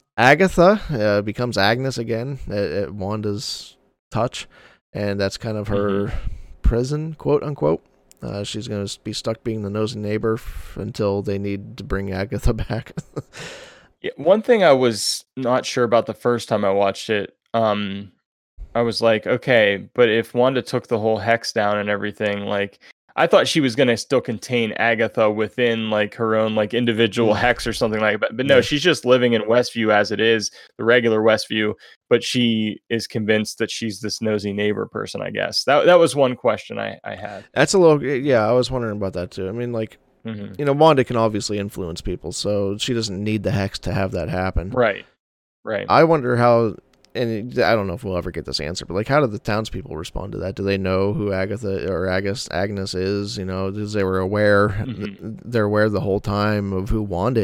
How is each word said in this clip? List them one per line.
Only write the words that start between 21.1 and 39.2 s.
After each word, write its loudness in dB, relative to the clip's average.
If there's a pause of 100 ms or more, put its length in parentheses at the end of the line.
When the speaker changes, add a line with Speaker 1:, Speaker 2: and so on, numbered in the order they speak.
Speaker 2:
hex -2
down 0
and -2
everything, -4
like, -4 (380)
I 2
thought 6
she 0
was 2
gonna 4
still 0
contain -2
Agatha 2
within, 0
like, 0
her 0
own, 0
like, 0
individual 2
Speaker 1:
Mm. -2
Speaker 2:
hex 2
or -2
something -2
like 0
that. -2
But -2
no, 6
Speaker 1:
Yeah. 8
Speaker 2:
she's -2
just 2
living 4
in 2
Westview 2
as 4
it -2
is, 2 (260)
the -6
regular 4
Westview, 2 (340)
but 4
she 0
is -4
convinced -2
that -2
she's -8
this -8
nosy -2
neighbor -2
person, -10
I -8
guess." -4
That, 4
that 8
was 4
one 2
question -4
I, -8
I -10
had. -14
Speaker 1:
That's 2
a 4
little, 6
y-, -4
yeah, 2
I 4
was 2
wondering -4
about -4
that -6